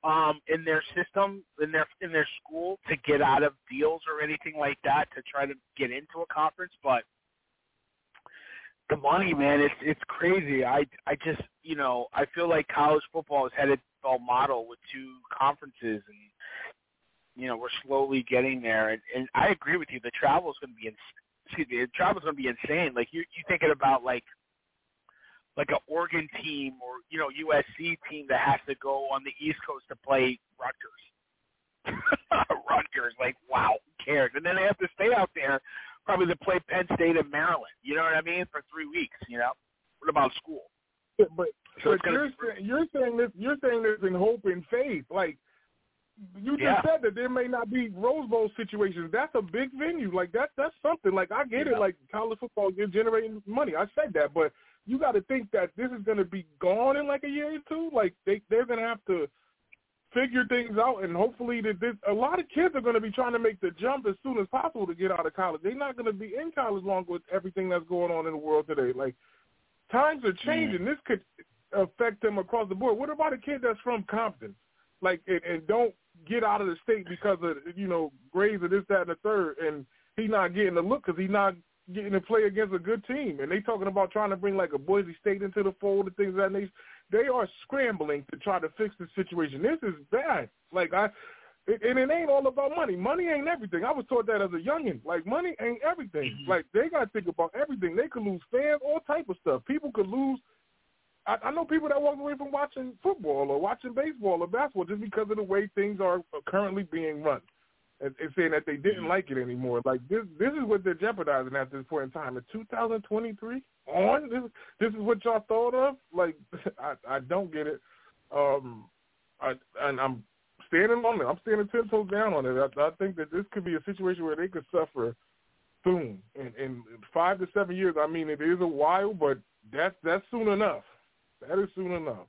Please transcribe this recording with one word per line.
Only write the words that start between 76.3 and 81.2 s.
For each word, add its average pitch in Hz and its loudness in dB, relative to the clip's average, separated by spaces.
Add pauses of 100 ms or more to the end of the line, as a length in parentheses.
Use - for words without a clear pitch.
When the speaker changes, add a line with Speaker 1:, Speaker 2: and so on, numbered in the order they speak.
Speaker 2:
out 208 2
of 196 0
the 165 -4
state 208 0
because 180 0
of, 165 -2 (180)
you 190 -4
know, 160 0 (180)
grades 196 2
or 175 -2
this, 196 2
that, 196 4
and 170 -4
the 160 -2
third, 190 0
and 151 -4 (320)
he 220 -2
not 185 2
getting 185 2
a 170 6
look 220 0
'cause 170 -2
he 190 -2